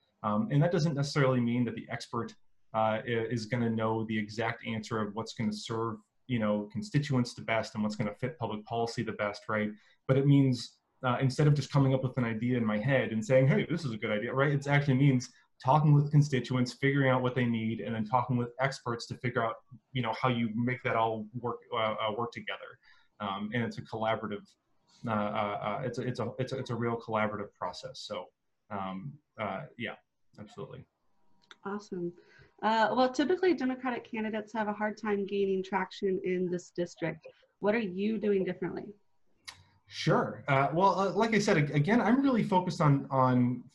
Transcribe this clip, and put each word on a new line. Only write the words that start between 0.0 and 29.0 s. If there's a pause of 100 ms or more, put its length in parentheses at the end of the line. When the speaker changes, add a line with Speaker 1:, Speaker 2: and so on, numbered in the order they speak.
Speaker 1:
Um,
and
that
doesn't
necessarily
mean
that
the
expert, (380)
uh,
i-,
is
gonna
know
the
exact
answer
of
what's
gonna
serve, (320)
you
know,
constituents
the
best
and
what's
gonna
fit
public
policy
the
best,
right? (380)
But
it
means, (320)
uh,
instead
of
just
coming
up
with
an
idea
in
my
head
and
saying,
"Hey,
this
is
a
good
idea,"
right?
It
actually
means (340)
talking
with
constituents,
figuring
out
what
they
need,
and
then
talking
with (100)
experts
to
figure
out, (380)
you
know,
how
you
make
that
all (140)
work, (140)
uh,
uh,
work
together. (400)
Um,
and
it's
a
collaborative, (640)
uh,
uh,
uh,
it's
a,
it's
a,
it's
a,
it's
a
real
collaborative
process.
So, (440)
um, (260)